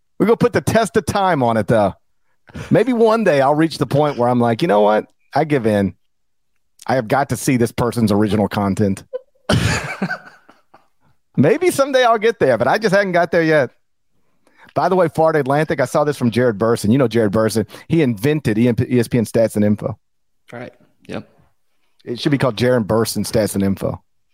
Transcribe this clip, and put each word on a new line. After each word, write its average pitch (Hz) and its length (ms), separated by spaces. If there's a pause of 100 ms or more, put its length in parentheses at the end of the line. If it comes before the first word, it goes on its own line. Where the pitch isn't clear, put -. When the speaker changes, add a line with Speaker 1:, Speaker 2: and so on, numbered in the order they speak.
(180)
Speaker 1:
We're 175 80
gonna 220 120
put 247 160
the 180 80
test 220 340
of 220 100
time 185 360
on 117 160
it, 104 100
though. 104 240 (800)
Maybe 226 240
one 226 280
day 156 200
I'll 139 120
reach 160 240
the 147 80
point 139 300
where 120 140
I'm 123 100
like, 117 220
"You 170 60
know - 120
what? - 260 (280)
I 156 100
give 143 220
in. 101 280 (920)
I 120 80
have 123 140
got 135 200
to 117 80
see 131 220
this 113 140
person's 117 380
original 104 380
content." 98 560 (460)
<laughs> - 40 (1800)
Maybe 262 340
someday 269 340
I'll 233 140
get 220 200
there, 135 180
but 113 100
I 165 120
just 214 160
haven't 202 180
got 170 180
there 170 120
yet. 156 280 (1040)
By 151 140
the 180 80
way, 175 120
Florida 160 320
Atlantic, 143 400
I 131 40
saw 151 200
this 147 120
from 123 140
Jared 117 260
Burson. 113 340
You 123 80
know 127 100
Jared 107 240
Burson. 110 340 (220)
He 165 120
invented 123 560
E 120 120
S 123 400
P 127 100
N 110 80
Stats 113 300
and 104 80
Info. 104 340 (520)
Speaker 2:
Right. 123 220 (360)
Yep. 95 200 (800)
Speaker 1:
It 117 140
should 151 120
be 135 60
called 120 180
Jared 123 300
Burson 107 380
Stats 104 300
and 98 80
Info - 400 (320)